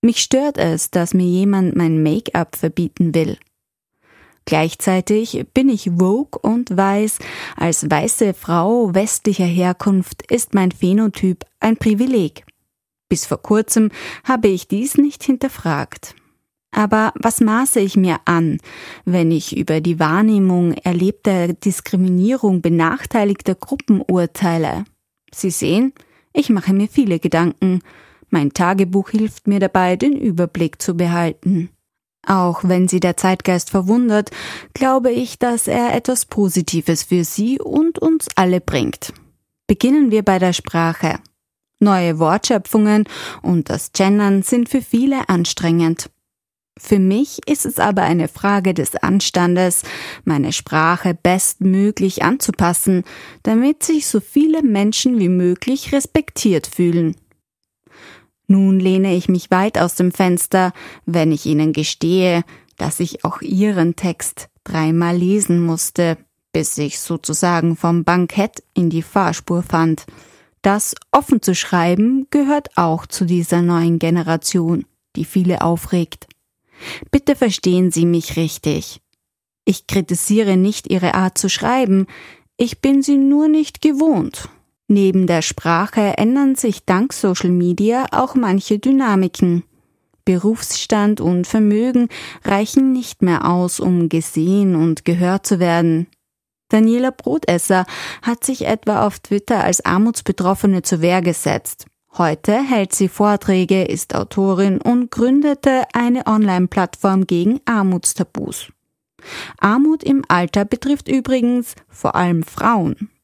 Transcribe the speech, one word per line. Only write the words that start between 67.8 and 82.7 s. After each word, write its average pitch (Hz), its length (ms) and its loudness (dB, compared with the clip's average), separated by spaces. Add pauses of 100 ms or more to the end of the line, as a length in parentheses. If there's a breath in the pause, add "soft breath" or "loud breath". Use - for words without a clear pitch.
Bankett 180 600 -2 (100)
in 175 160 0
die 165 140 -2
Fahrspur 175 600 -2
fand. 165 440 -2 (560 loud breath)
Das 202 320 0 (160)
offen 269 320 0
zu 185 120 0
schreiben 196 760 0
gehört 294 460 0
auch 165 280 0
zu - 220 -4
dieser 175 340 0
neuen 170 380 2
Generation, 165 880 0 (300)
die 165 100 -6
viele 180 340 0
aufregt. - 680 -2 (840 loud breath)
Bitte 277 240 2
verstehen 185 560 2
Sie 170 120 2
mich 170 320 0
richtig. 156 640 -4 (640)
Ich - 220 -2
kritisiere 196 720 0
nicht 190 340 0
Ihre 180 240 0
Art 185 240 0
zu 196 100 -2
schreiben, 196 600 0 (480 loud breath)
ich 240 240 -4